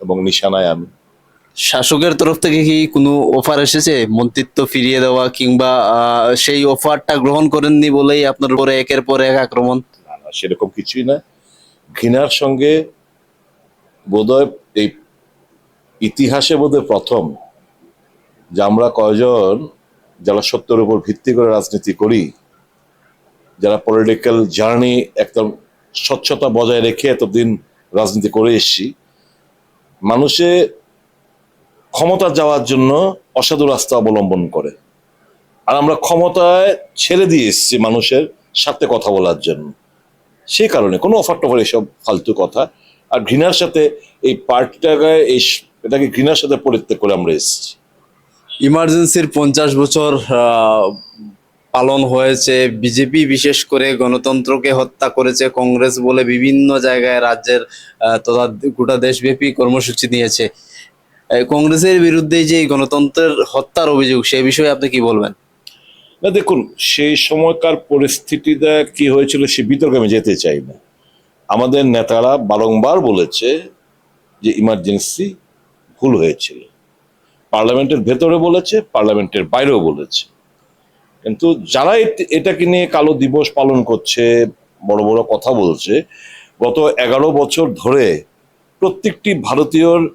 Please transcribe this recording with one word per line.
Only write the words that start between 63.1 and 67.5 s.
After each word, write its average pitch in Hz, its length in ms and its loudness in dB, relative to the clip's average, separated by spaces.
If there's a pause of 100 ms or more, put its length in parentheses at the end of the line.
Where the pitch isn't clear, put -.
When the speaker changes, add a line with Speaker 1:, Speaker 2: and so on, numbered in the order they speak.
Speaker 2:
হত্যার 151 400 -2
অভিযোগ, 131 360 2
সে 131 180 0
বিষয়ে 143 280 0
আপনি 135 180 -2
কি 127 120 -2
বলবেন? 107 320 0 (920)
Speaker 1:
না, 196 80 0
দেখুন, 185 380 0 (100)
সেই 147 380 -2
সময়কার 165 600 0